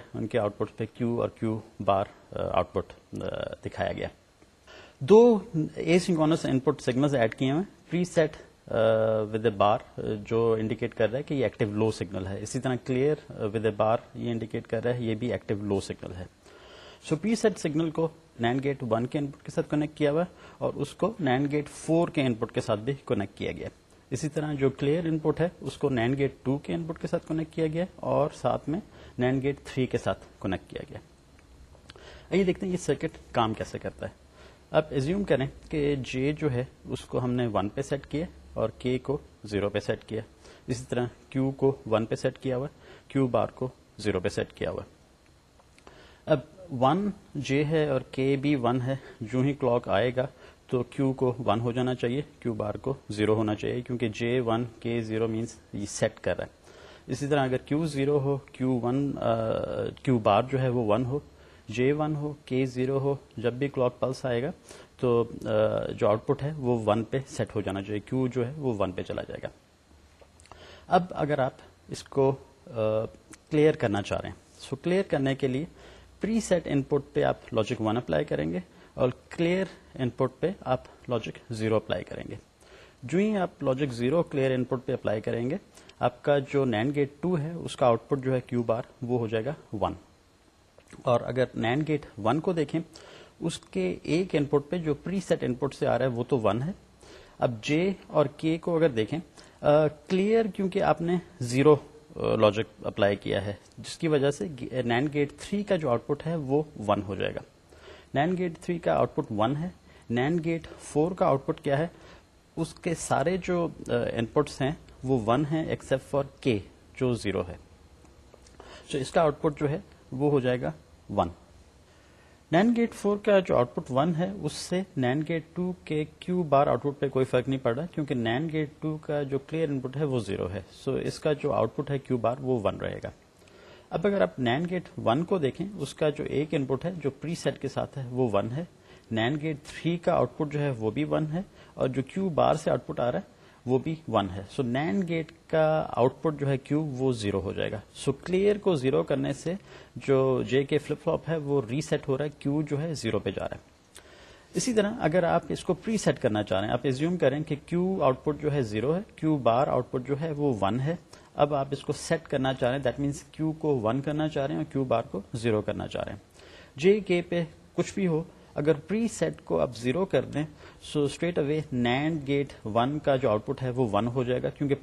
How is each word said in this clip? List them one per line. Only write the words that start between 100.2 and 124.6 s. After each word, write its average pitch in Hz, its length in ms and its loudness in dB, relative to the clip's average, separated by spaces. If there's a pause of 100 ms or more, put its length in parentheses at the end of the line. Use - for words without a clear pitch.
کیونکہ 190 380 -2
آپ 156 180 2
نے 170 140 2 (240)
زیرو، 135 360 6 (400)
آ، 113 200 0
لاجک 107 500 2
اپلائی 101 300 2
کیا 101 300 -2
ہے 104 80 -6 (240)
جس - 200 -12
کی 165 100 -2
وجہ 143 240 4
سے 190 160 -6 (140)
گی-، 127 240 -4
نینڈ 127 280 0
گیٹ 143 260 0
تھری 202 240 -4
کا 202 120 0
جو 156 140 -2
آؤٹ 117 180 0
پٹ 147 200 -4
ہے 165 80 -2
وہ 143 280 2 (240)
ون 101 200 2
ہو 98 80 -4
جائے 98 200 -2
گا۔ - 40 -8 (760)
نینڈ 160 240 2
گیٹ 175 200 -4
تھری 175 220 -4
کا 165 140 0
آؤٹ 127 220 2
پٹ 139 160 -4
ون 110 260 2
ہے، 170 120 -4 (400)
نینڈ 147 360 0
گیٹ 165 220 -2 (120)
فور 156 320 0
کا 185 140 0
آؤٹ 139 200 2
پٹ - 160 -4
کیا 139 160 0
ہے، 160 100 0 (680)
اس 160 180 -4
کے - 220 -6
سارے 147 480 0
جو، 175 240 0 (200)
آ، 117 40 -8 (260)
ان 117 80 0
پٹس - 360 0
ہیں 135 100 2 (320)
وہ 131 220 2
ون 123 260 4
ہیں 160 140 0
except - 500 -2
for 139 80 2 (180)
کے 117 180 2 (380)
جو 127 160 2
زیرو 98 340 0
ہے۔ 82 80 -10 (1400)
So 139 80 -2
اس 131 100 -6
کا 185 100 4
آؤٹ 147 200 2
پٹ 151 180 0
جو 147 100 0
ہے 160 100 -4 (320)
وہ 139 200 2
ہو 143 80 4
جائے 123 220 2
گا 147 100 -2 (380)
ون۔ 101 180 2 (1200)
نینڈ 214 260 4
گیٹ 233 160 2
فور 208 240 0
کا 202 220 4
جو 180 180 4
آؤٹ 123 180 2
پٹ 160 160 -6
ون 147 260 2
ہے 185 140 0 (100)
اس 151 120 -4
سے - 280 -4 (160)